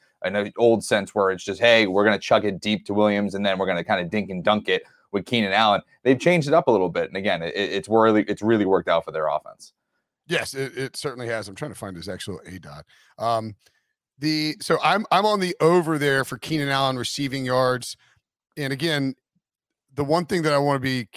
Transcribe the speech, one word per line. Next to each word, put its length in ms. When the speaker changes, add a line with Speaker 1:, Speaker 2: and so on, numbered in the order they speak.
Speaker 1:
in 140
an 180
old 300
sense 280
where 180
it's 120
just, 160
"Hey, 260
we're 200
gonna 120
chuck 280
it 160
deep 240
to 80
Williams, 420
and 100
then 120
we're 80
gonna 180
kinda 220
dink 240
and 120
dunk 280
it 140
with 140
Keenan 260
Allen." 300
They've 140
changed 300
it 60
up 160
a 20
little 160
bit, 220
and 80
again, 260
it, 100
it's 360
really, 340
it's 180
really 240
worked 220
out 160
for 80
their 160
offense. 460
Speaker 2:
Yes, 280
it, 240
it 180
certainly 320
has. 220
I'm 60
trying 160
to 60
find 200
his 100
actual 380
A 120
dot. 280
Um, 360
the, 440
so 200
I'm, 300
I'm 140
on 160
the 180
over 380
there 260
for 140
Keenan 320
Allen 280
receiving 460
yards. 540
And 160
again, 440
the 120
one 200
thing 180
that 100
I 40
wanna 220
be, 380